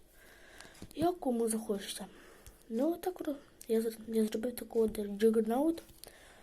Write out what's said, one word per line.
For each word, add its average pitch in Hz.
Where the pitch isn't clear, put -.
Як 339
кому 233
захочеться. 208
Ну, 262
отак 359
ро-, 285
я 226
зр-, 226
я 220
зробив 233
такого 226
джигернаута 220